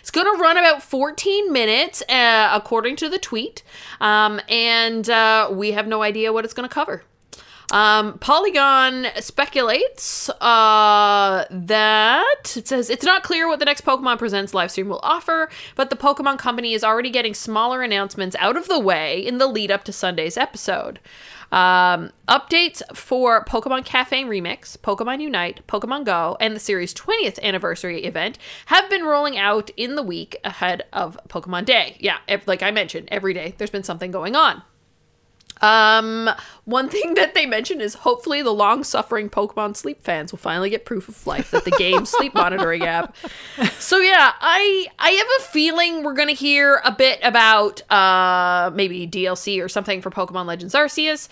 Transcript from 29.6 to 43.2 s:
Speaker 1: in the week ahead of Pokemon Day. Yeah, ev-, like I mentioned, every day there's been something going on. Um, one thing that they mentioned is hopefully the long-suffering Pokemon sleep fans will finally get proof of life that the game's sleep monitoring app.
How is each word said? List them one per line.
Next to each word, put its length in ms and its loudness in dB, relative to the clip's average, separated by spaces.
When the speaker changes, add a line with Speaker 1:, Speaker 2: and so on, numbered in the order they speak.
Speaker 1:
in 180 -6
the 80 -6
week 400 -10
ahead 500 -4
of 240 -6
Pokemon 360 -8
Day. 360 0
Yeah, 180 -2
ev-, 200 -2
like 160 -2
I 80 0
mentioned, 400 -6
every 200 -2
day 260 -8
there's 120 -6
been 140 -8
something 260 -8
going 240 -6
on. 280 2
Um, 640 4
one 240 -2
thing 240 -4
that 200 2
they 120 2
mentioned 340 -4
is 140 -6
hopefully 480 -2
the 100 0
long-suffering 800 0
Pokemon 440 -4
sleep 300 -10
fans 260 -6
will 80 -14
finally 300 -4
get 160 -4
proof 240 -8
of 180 -14
life 260 -6
that 120 0
the 60 -4
game's 400 2
sleep 240 0
monitoring 500 0
app. 360 -4